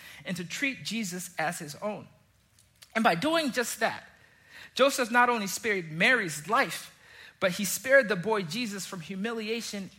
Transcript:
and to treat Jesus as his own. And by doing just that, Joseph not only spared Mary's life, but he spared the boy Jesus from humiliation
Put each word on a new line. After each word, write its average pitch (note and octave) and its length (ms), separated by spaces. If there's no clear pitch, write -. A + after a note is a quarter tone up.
and F3+ 140
to F3 80
treat C4 400
Jesus F3+ 520
as D#3+ 220
his D3 220
own. G3 260
And A3 80
by G3 120
doing D4+ 360
just A#3 300
that, - 240
Joseph B3+ 380
not A#3+ 180
only A3 180
spared F#3 440
Mary's E3+ 560
life, G#3+ 480
but F#3+ 100
he F#3+ 140
spared C4 420
the G3+ 80
boy G3 280
Jesus G3 420
from F#3 160
humiliation G#3+ 960